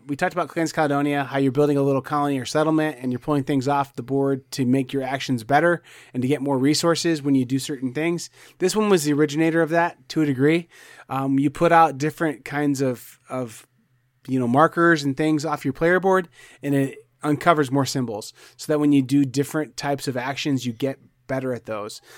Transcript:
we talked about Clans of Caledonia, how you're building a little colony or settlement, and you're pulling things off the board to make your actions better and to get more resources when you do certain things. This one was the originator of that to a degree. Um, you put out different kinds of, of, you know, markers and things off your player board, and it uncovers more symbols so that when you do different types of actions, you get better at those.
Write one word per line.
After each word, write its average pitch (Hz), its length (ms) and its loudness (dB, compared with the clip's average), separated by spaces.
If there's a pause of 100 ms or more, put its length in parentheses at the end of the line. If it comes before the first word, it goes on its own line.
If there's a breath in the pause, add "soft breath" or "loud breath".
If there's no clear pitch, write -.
we 143 80 -6
talked 180 180 -2
about 160 160 -4
Clans 160 220 -2
of - 40 -16
Caledonia, 143 480 0
how 139 140 -6
you're 135 140 2
building 147 260 2
a 139 60 0
little 139 180 0
colony 143 360 -2
or 123 80 -6
settlement, 156 560 0
and 131 100 -4
you're 127 80 -6
pulling 143 240 -2
things 135 240 -2
off 139 280 -2
the - 80 -10
board 139 480 -2
to 135 140 -4
make 131 280 0
your 135 100 -2
actions 131 400 -4
better 156 380 2 (320 loud breath)
and 123 80 -4
to 123 60 0
get 135 140 0
more 139 160 0
resources 156 640 2
when 139 120 0
you 131 120 2
do 127 140 -4
certain 131 340 -6
things. 160 360 -4 (300 loud breath)
This 180 160 0
one 214 140 2
was 180 160 4
the 147 80 2
originator 156 480 2
of 156 80 0
that 170 400 -2
to 160 120 -2
a 156 40 2
degree. 147 420 2 (420 loud breath)
Um, 135 300 0
you 143 100 2
put 165 220 2
out 160 260 6
different 147 480 -4
kinds 143 360 -2
of, 127 380 -4 (100)
of, 127 360 -10 (600)
you 131 120 0
know, 123 80 0
markers 160 560 4
and 139 140 -2
things 156 280 0
off 147 200 -4
your 135 80 -2
player 175 260 2
board, 185 280 2 (340 loud breath)
and 139 140 -2
it 139 220 -2 (260)
uncovers 151 480 2
more 135 140 0
symbols 117 480 -8 (240 loud breath)
so - 140 -8
that 151 80 0
when 147 120 2
you 139 100 6
do 139 220 2
different 139 540 -4
types 143 300 -6
of 127 100 -6
actions, 135 480 -4
you 120 80 -4
get 135 240 -6 (340)
better 131 220 -4
at 113 120 -10
those. 107 360 -10 (160 loud breath)